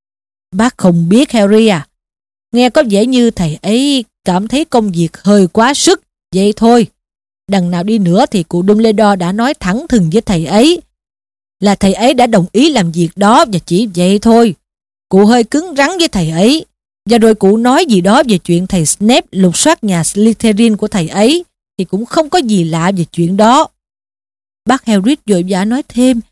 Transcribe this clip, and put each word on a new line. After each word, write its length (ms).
"Bác 260
không 320
biết, 220
Harry 360
à. 200
Nghe 180
có 200
vẻ 160
như 260
thầy 300
ấy 440
cảm 220
thấy 180
công 260
việc 260
hơi 300
quá 260
sức, 300
vậy 200
thôi. 320
Đằng 240
nào 120
đi 160
nữa 320
thì 120
cụ 240
Dumbledore 480
đã 160
nói 220
thẳng 360
thừng 200
với 120
thầy 240
ấy 360
là 160
thầy 180
ấy 200
đã 140
đồng 240
ý 180
làm 220
việc 240
đó 380
và 120
chỉ 300
vậy 240
thôi. 360
Cụ 160
hơi 180
cứng 320
rắn 140
với 80
thầy 220
ấy. 360
Và 80
rồi 180
cụ 220
nói 280
gì 160
đó 260
về 100
chuyện 300
thầy 180
Snape 460
lục 260
soát 260
nhà 200
Slytherin 720
của 100
thầy 200
ấy 380
thì 80
cũng 200
không 240
có 100
gì 240
lạ 340
về 140
chuyện 260
đó." 300
Bác 200
Hagrid 400
vội 240
vã 160
nói 220
thêm, 340